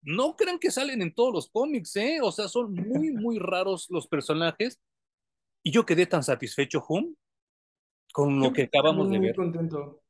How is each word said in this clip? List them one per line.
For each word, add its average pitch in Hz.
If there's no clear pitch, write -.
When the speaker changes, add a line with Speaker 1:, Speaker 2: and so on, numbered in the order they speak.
Speaker 1:
no 214
crean 359
que 370
salen 262
en 165
todos 240
los 170
cómics, 247
¿eh? 285
O 202
sea, 202
son 226
muy, 262
Speaker 2:
<laughs> -
Speaker 1:
muy 226
raros 185
los 175
personajes. 160
Y 135
yo 214
quedé 170
tan 165
satisfecho, 135
Hum, 285
con 143
lo 131
Speaker 2:
Yo -
Speaker 1:
que 135
Speaker 2:
quedé 123
Speaker 1:
acabamos 156
Speaker 2:
también -
Speaker 1:
de 196
Speaker 2:
muy 190
Speaker 1:
ver. -
Speaker 2:
contento, 165